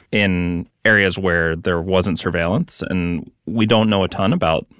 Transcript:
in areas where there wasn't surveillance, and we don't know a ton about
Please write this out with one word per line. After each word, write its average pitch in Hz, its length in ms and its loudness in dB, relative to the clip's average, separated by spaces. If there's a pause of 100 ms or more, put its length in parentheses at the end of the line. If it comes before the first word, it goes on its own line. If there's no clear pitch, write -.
(120)
in 87 560 0 (160)
areas 101 340 2
where 85 380 0
there 87 240 -2
wasn't 92 380 0
surveillance, 87 640 -2
and 87 480 -4 (160)
we 110 180 0
don't 110 240 4
know 98 160 2
a 87 40 -2
ton 98 260 -2
about 80 320 0 (140)